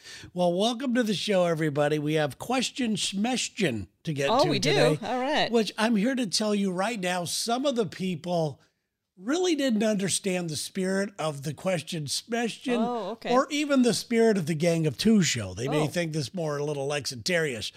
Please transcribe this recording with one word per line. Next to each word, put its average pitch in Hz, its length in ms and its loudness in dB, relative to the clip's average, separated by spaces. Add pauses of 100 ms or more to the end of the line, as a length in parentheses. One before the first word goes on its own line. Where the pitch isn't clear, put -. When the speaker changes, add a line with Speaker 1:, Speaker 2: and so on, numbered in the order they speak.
(340)
Speaker 1:
Well, 175 200 2
welcome 233 400 0
to 247 80 2
the 214 120 0
show, 185 300 2
everybody. 151 540 0
We 151 160 -2
have 151 240 0
question 240 580 -2
smestion 196 920 -2 (180)
to 165 80 -2
get 139 180 0
Speaker 2:
Oh, 269 140 4
Speaker 1:
to 349 60 2
Speaker 2:
we 214 80 2
do? 254 120 2
Speaker 1:
today, 370 360 4
Speaker 2:
All 247 140 -2
right. 254 320 0
Speaker 1:
which 226 260 2
I'm 220 180 4
here 233 180 2
to 247 120 -2
tell 208 280 0
you 202 180 0
right 208 260 -2
now, 180 260 -2
some 247 420 -2
of 277 100 0
the 220 100 0
people 175 720 -2 (580)
really 330 360 0
didn't 262 280 2
understand 185 680 0
the 147 60 -4
spirit 190 640 -2
of 147 240 -4
the 147 120 -6
question 175 500 -4
smestion 233 720 -4
Speaker 2:
Oh, 226 340 -2
okay. - 200 -6
Speaker 1:
or 262 180 4
even 285 320 2
the 233 120 4
spirit 226 420 4
of 170 100 0
the 170 80 0
Gang 165 320 2
of 135 120 -2
Two 208 240 6
show. 104 320 -2
They 120 140 -4
may 151 140 0
Speaker 2:
Oh. 151 40 0
Speaker 1:
think 165 260 -4
this 151 220 -6
more 151 240 -2
a 147 60 -4
little 143 240 -4
Lexitarius, 147 880 -2